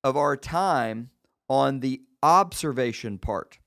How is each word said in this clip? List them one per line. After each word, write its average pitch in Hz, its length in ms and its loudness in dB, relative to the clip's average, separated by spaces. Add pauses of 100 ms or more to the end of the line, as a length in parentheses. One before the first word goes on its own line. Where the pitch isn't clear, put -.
of 135 140 0
our 143 200 0
time 127 720 -2 (380)
on 139 320 2
the 131 220 -4 (200)
observation 135 960 2
part. - 480 -6